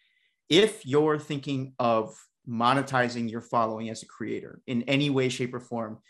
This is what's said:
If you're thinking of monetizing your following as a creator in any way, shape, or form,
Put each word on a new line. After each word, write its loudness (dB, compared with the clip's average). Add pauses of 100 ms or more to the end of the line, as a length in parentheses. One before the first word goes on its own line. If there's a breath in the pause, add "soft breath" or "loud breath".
(500)
If 4
you're 2
thinking -6
of 2 (300)
monetizing 0
your -6
following -2
as -8
a -16
creator -10
in -2
any 2
way, 2
shape, -4
or -6
form, -8 (100)